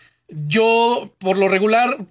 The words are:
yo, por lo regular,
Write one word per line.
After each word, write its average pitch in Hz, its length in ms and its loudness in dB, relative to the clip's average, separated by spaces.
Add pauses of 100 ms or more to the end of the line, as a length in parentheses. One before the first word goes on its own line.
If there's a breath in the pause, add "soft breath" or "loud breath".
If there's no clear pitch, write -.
(280 loud breath)
yo, 226 920 0
por 190 180 -2
lo 196 120 2
regular, 220 500 0 (120)